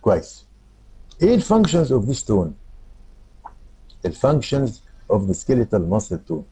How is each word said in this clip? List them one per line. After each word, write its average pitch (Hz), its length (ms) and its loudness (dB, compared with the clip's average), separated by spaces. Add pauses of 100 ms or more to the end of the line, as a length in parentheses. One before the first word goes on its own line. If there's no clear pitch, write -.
كويس. - 420 -2 (760)
إيه 214 120 6
الفانكشنز 175 580 2
أوف 117 120 0
ذيس 123 200 -4
تون؟ 90 300 0 (1500)
الفانكشنز 135 760 -2 (280)
أوف 101 140 2
ذا 95 80 -2
سكيليتال 107 580 0
ماسل 98 280 -4
تون. 170 340 -10